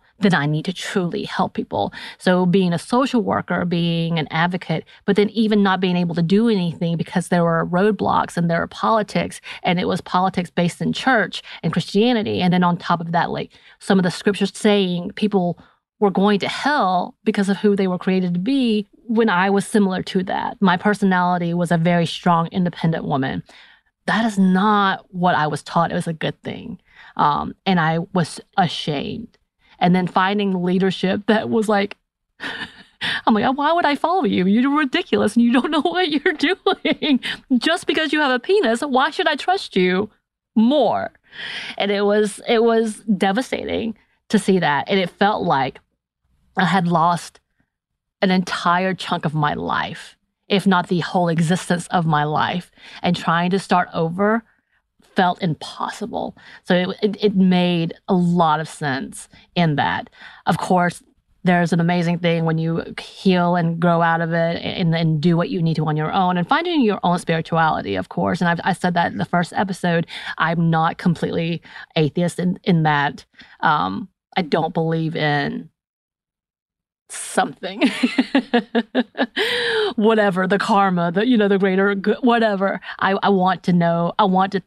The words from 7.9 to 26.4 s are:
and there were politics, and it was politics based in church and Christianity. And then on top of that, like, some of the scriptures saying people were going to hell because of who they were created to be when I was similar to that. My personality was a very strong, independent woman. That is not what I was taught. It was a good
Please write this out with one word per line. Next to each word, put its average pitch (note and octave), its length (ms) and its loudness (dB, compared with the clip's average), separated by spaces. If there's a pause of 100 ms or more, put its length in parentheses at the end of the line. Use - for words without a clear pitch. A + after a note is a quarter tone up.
and E3+ 120 0
there E3 100 0
were E3+ 80 -2
politics, G3+ 720 -2 (240)
and F3+ 160 0
it F3 80 -2
was F#3 140 -2
politics F#3 480 -2
based - 320 -2
in D#3+ 120 -2
church A3 480 0 (220)
and D#3+ 100 -2
Christianity. G#3+ 680 0
And F3 120 2
then F3+ 100 2
on F3 140 2
top E3+ 240 -2
of E3+ 120 -8
that, E3 180 0
like, C#3+ 200 -8 (280)
some - 180 2
of F#3 60 4
the F3 80 0
scriptures G3+ 440 -2
saying F#3 580 0
people G3 440 0 (420)
were G3+ 120 2
going G3 280 2
to B2+ 80 -4
hell G3+ 760 -2
because G3+ 260 0
of G3 80 0
who G#3 180 4
they G3 120 0
were F3+ 120 -2
created F#3 340 0
to F3 60 -2
be A3+ 480 0 (200)
when A3+ 220 2
I F#3 200 2
was G3 160 2
similar F#3+ 380 0
to F#3 200 -2
that. - 380 -6
My F#3 160 4
personality F3+ 760 0
was F3 180 0
a E3+ 60 2
very E3+ 280 2
strong, E3 420 0
independent E3+ 580 -2
woman. C3+ 380 -2 (640)
That G#3 200 0
is G#3 120 -2
not F#3+ 720 2
what F3+ 260 2
I D3+ 120 0
was D3+ 160 -4
taught. - 280 0
It - 40 -4
was F3 120 -4
a E3+ 60 -4
good D#3 300 -6